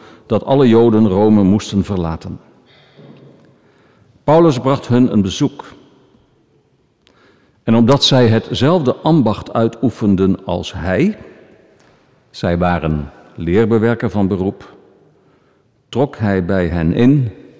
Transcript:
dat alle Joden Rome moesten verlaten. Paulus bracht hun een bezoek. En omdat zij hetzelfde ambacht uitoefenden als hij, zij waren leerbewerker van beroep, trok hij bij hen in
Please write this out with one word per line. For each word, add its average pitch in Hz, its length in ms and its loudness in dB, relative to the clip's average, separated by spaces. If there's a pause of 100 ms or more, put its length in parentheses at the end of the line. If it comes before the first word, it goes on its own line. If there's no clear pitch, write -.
(260)
dat - 180 -2
alle 135 240 2
Joden 113 400 4
Rome 104 360 2
moesten 98 400 0
verlaten. 82 560 -8 (1800)
Paulus 156 360 2
bracht 135 280 -2
hun 123 240 2
een 107 100 2
bezoek. 98 440 -4 (2000)
En 113 120 0
omdat 120 280 2
zij 127 240 4
hetzelfde 123 680 0
ambacht 139 580 0
uitoefenden 104 920 -2
als 90 280 -8
hij, 95 440 -2 (1120)
zij 87 280 -4
waren 80 540 -2 (240)
leerbewerker 110 760 0
van 101 180 -2
beroep, 92 480 -6 (1120)
trok 139 280 -4
hij 98 280 -2
bij 90 220 -2
hen 82 260 -2
in 123 380 2 (280)